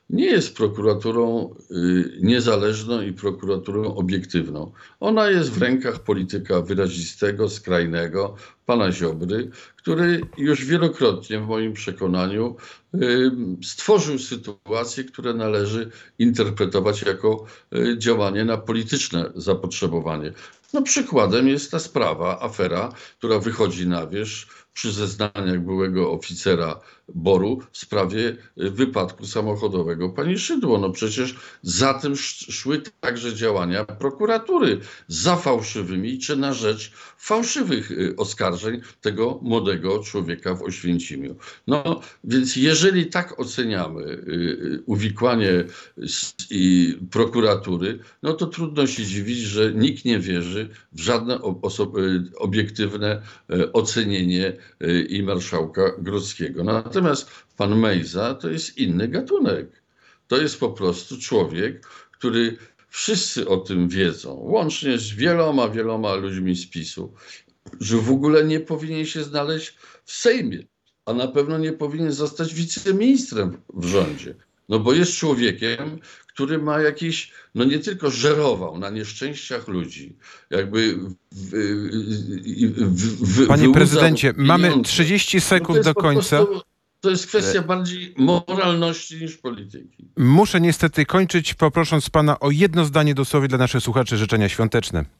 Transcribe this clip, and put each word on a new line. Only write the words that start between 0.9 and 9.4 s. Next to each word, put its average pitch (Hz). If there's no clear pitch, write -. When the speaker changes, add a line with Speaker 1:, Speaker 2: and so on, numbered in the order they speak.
Speaker 1:
y, 90
niezależną 110
i 98
prokuraturą 98
obiektywną. 87
Ona 214
jest 165
w 107
rękach 127
polityka 92
wyrazistego, 95
skrajnego, 85
pana 110
Ziobry, 90